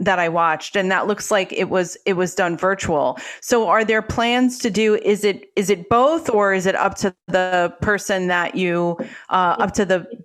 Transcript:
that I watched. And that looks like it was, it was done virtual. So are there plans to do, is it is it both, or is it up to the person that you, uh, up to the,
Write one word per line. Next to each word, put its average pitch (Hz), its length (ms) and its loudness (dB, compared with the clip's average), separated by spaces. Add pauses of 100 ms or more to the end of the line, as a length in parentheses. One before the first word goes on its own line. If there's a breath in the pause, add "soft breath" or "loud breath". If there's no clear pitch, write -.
that 185 180 2
I 170 120 0
watched. 165 440 0
And 190 160 0
that 175 160 0
looks 208 240 -4
like 190 220 0
it 185 160 -2
was, 180 380 -2
it 196 80 0
was 175 200 -2
done 175 220 0
virtual. 160 640 -2 (240 loud breath)
So 226 260 2
are 220 160 4
there 220 160 2
plans 240 600 0
to 233 100 0
do, 214 260 2
is 208 260 0
it 202 100 2 (240)
is 196 140 0
it 175 180 0
both, 262 400 2
or 202 240 2
is 185 140 0
it 190 80 2
up - 240 0
to 190 160 -2 (140)
the 180 520 0
person 190 480 -2
that 175 260 0
you, 175 420 0 (340 loud breath)
uh, 180 280 2
up 196 160 0
to 208 100 0
the, 180 220 0 (180)